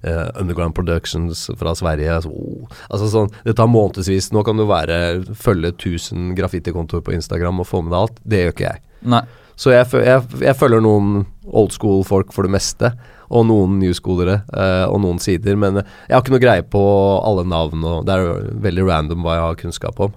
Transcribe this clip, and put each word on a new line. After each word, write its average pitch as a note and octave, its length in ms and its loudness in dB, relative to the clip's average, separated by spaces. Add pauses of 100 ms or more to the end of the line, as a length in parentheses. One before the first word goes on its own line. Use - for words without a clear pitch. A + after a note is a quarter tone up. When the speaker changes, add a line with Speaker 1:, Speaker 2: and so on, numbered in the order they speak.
Speaker 1:
eh, E2 320 -4
Underground F2 400 -4
Productions E2+ 720 -4 (100)
fra E2 180 -4
Sverige, D#2+ 480 -2
så, D#2 80 -8
oh. - 360 -12 (240)
Altså G2+ 180 -2
sånn, G#2 220 2 (140)
det A2+ 120 0
tar - 120 4
månedsvis. G2 640 2
Nå G#2 120 0
kan A2 120 0
du G#2+ 100 2
være, E2+ 580 0 (100)
følge F2 440 0
tusen F2+ 580 -6
graffitikontoer E2+ 680 -4
på F#2 120 -4
Instagram F2 460 -4
og F2+ 60 -4
få F2+ 160 -2
med E2 100 -4
deg F2 80 2
alt. A2 260 -2
Det G#2+ 160 2
gjør F2 100 2
ikke - 200 -4
jeg. - 80 -12 (220)
Speaker 2:
Nei. A#2 200 2 (340)
Speaker 1:
Så - 160 2
jeg B2 140 6
fø-, B2+ 180 0
jeg, B2+ 180 6 (200)
jeg C3+ 140 4
følger A#2 260 4
noen G#2 420 4 (220)
old G#2+ 260 2
school F#2+ 320 0
folk F#2+ 280 0
for G2+ 100 -2
det F#2 100 0
meste, A2 400 -2 (360)
og A#2 180 4
noen G2 340 4
new F#2 120 2
schoolere, F#2 500 0 (120)
eh, F#2+ 320 0
og G2+ 140 0
noen F2 180 0
sider, G2+ 380 0
men, G2 220 2
eh, G2 40 -2 (260)
jeg B2+ 60 0
har B2+ 80 4
ikke C3 140 0
noe B2 80 4
greie G2+ 180 4
på G2+ 200 0 (420)
alle G2 200 2
navn, E2 380 -2
og E2 240 -4
det F#2+ 80 0
er F#2 80 0
jo G2+ 380 -4
veldig F#2+ 260 0
random E2 380 0
hva E2 100 0
jeg E2 80 0
har E2 140 -2
kunnskap - 420 -10
om. G2+ 180 -2